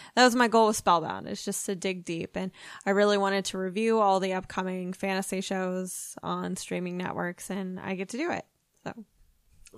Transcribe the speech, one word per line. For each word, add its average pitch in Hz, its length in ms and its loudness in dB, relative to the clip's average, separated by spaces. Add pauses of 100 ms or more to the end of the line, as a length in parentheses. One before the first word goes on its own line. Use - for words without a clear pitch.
(160)
that 247 80 10
was 247 100 8
my 240 140 6
goal 226 180 8
with 220 100 4
Spellbound, 156 520 2
is - 160 -8
just - 220 -6
to 196 100 -2
dig 185 280 -4
deep. 165 320 -8
And 185 140 -4 (340)
I 196 60 0
really 208 280 6
wanted 196 280 2
to 190 120 -6
review 214 420 0
all 196 180 6
the 185 140 -2
upcoming 185 600 -4
fantasy 190 500 -4
shows 185 800 -6
on 180 340 -4
streaming 180 400 -6
networks, 175 520 -6
and 185 300 -6
I 190 160 -8
get 190 140 -8
to - 80 -10
do 320 160 -4
it. - 120 -8 (400)
So - 80 -10 (840)